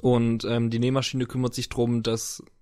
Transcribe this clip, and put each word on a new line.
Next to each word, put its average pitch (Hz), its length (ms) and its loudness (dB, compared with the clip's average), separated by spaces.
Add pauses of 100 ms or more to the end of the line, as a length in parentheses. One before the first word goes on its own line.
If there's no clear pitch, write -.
Und, 117 440 4
ähm, 117 260 0
die 117 80 0
Nähmaschine 127 480 0
kümmert 127 280 -2
sich - 140 -6
drum, 120 340 0
dass 113 400 -4 (200)